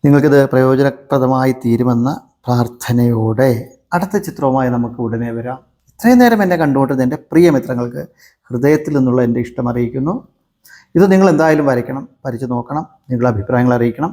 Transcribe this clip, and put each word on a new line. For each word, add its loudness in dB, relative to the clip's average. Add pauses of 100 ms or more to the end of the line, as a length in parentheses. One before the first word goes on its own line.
നിങ്ങൾക്കിത് 4 (140)
പ്രയോജനപ്രദമായി 0 (120)
തീരുമെന്ന് 0 (300)
പ്രാർത്ഥനയോടെ 0 (440)
അടുത്ത -4 (100)
ചിത്രവുമായി -2
നമുക്ക് -6
ഉടനെ -6
വരാം. -10 (340)
ഇത്രയും 2
നേരം 4
എന്നെ 0
കണ്ടുകൊണ്ടിരുന്ന 0
എൻ്റെ -4 (120)
പ്രിയ 4
മിത്രങ്ങൾക്ക് -6 (460)
ഹൃദയത്തിൽ 0
നിന്നുള്ള 2
എൻ്റെ -2
ഇഷ്ടം -8
അറിയിക്കുന്നു. -4 (840)
ഇത് 6
നിങ്ങൾ 4
എന്തായാലും 2
വരയ്ക്കണം, -4 (200)
വരച്ച് -8
നോക്കണം, -8 (240)
നിങ്ങളുടെ 0
അഭിപ്രായങ്ങൾ 0
അറിയിക്കണം. -2